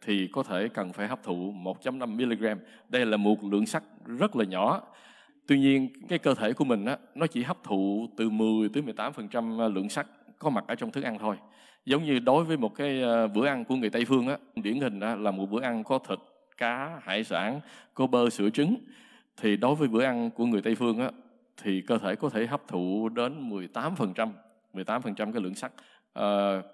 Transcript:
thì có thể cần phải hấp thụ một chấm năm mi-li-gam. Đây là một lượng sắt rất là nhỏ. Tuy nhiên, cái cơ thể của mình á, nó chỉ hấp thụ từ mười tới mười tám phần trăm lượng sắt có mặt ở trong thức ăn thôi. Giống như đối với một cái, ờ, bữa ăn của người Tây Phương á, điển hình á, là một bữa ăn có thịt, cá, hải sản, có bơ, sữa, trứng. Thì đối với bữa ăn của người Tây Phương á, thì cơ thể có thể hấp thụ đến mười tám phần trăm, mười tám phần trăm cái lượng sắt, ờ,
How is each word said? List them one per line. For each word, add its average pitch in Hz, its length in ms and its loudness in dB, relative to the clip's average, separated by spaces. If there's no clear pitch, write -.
thì 98 320 -2
có 135 100 -2
thể 101 260 -2
cần 98 240 -6
phải 104 160 -6
hấp 127 140 -8
thụ 92 340 -4
một 92 260 -8
chấm 131 160 -6
năm 117 180 -6
mi-li-gam. 110 420 0
Đây 123 180 2
là 107 100 2
một 104 280 4
lượng 101 220 2
sắt - 160 -2
rất 127 320 -2
là 110 80 4
nhỏ. 98 380 0
Tuy 143 120 6
nhiên, 135 300 6
cái 175 100 0
cơ 135 160 4
thể 113 180 0
của 147 120 0
mình 113 200 2
á, 135 120 -2
nó 160 120 0
chỉ 120 160 -2
hấp 147 220 -6
thụ 101 420 0
từ 113 140 0
mười 110 380 2
tới 139 140 -2
mười 120 100 -8
tám 113 200 -6
phần 110 160 -12
trăm 113 300 -4
lượng 104 300 0
sắt 143 180 -4
có 156 120 0
mặt 107 160 -2
ở 117 80 -4
trong 113 160 -6
thức 135 140 -6
ăn 110 140 -4
thôi. 107 180 -2
Giống 143 200 2
như 139 140 2
đối 131 260 4
với 160 120 0
một 113 180 0
cái, 139 280 -2
ờ, 117 260 4
bữa 104 180 2
ăn 127 180 0
của 127 120 0
người 113 140 0
Tây 117 140 0
Phương 123 240 2
á, 139 100 -2
điển 113 260 -2
hình 107 200 -2
á, 110 140 -2
là 104 160 0
một 95 200 -4
bữa 110 100 0
ăn 117 240 -2
có 131 140 0
thịt, 95 200 -6
cá, 135 460 -4
hải 104 220 -2
sản, 104 360 -2
có 131 120 2
bơ, 120 240 4
sữa, 104 200 2
trứng. 156 260 2
Thì 104 200 2
đối 123 180 2
với 151 140 2
bữa 113 140 2
ăn 120 280 0
của 120 160 -2
người 107 160 2
Tây 113 120 2
Phương 117 240 2
á, 127 120 -2
thì 95 180 0
cơ 180 180 0
thể 98 180 -2
có 147 120 -4
thể 110 180 -2
hấp 139 220 -6
thụ 95 400 -2
đến 123 400 -4
mười 95 200 -8
tám 143 280 -6
phần 95 180 -2
trăm, 113 180 -2
mười 92 120 -8
tám 120 180 -2
phần 110 120 -6
trăm 110 180 -4
cái 113 100 -2
lượng 92 120 -4
sắt, - 180 -10
ờ, 101 500 0